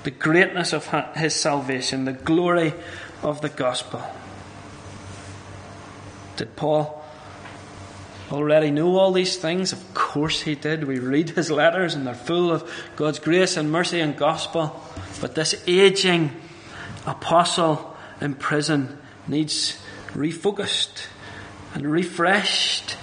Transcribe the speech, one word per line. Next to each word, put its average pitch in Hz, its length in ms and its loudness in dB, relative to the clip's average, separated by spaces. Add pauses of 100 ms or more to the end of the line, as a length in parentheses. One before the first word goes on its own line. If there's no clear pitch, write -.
the 143 80 -2
greatness 175 600 4
of 151 140 -2
ha-, 143 260 -2
his 151 220 0
salvation, 135 680 0
the 131 80 -2
glory 165 600 2 (480)
of 143 200 -2
the 147 80 -4
gospel. 127 520 -4 (2250)
Did - 180 -8
Paul 151 500 0 (1300)
already 151 400 4
know 170 260 4
all 190 140 8
these 185 260 2
things? 180 360 0
Of - 200 -12
course - 480 0
he 151 140 -2
did. 151 300 -2
We 135 120 -2
read 143 320 2
his 156 220 0
letters 165 420 4
and 139 140 -2
they're 120 80 -4
full 175 360 2
of 160 160 0 (280)
God's 147 240 0
grace 180 380 4
and 151 140 0
mercy 175 280 2
and 151 180 2
gospel. 160 640 0 (380)
But - 160 -4
this - 320 0
aging 180 640 6 (720)
apostle 165 920 2 (240)
in 143 140 -2
prison 147 640 0 (300)
needs 151 520 -2 (340)
refocused - 920 -2 (720)
and 143 160 -2
refreshed. 180 1120 0